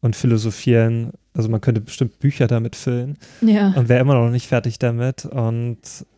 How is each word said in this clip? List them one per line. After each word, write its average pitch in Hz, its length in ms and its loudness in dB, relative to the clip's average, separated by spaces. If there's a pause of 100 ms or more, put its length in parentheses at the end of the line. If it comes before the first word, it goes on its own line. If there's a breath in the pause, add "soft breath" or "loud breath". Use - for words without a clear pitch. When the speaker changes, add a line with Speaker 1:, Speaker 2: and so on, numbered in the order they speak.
Speaker 1:
und 117 140 0
philosophieren. 113 960 0 (220)
Also 110 160 -2
man 113 120 -2
könnte 110 200 0
bestimmt - 380 -6
Bücher 135 280 0
damit 113 280 -2
füllen 123 420 -6 (240 loud breath)
Speaker 2:
Ja. 208 340 4
Speaker 1:
und 120 140 2
wäre 123 120 6
immer 139 120 4
noch 117 160 4
nicht 120 180 -2
fertig 117 320 -2
damit. 120 460 -2
Und 117 540 -4 (380)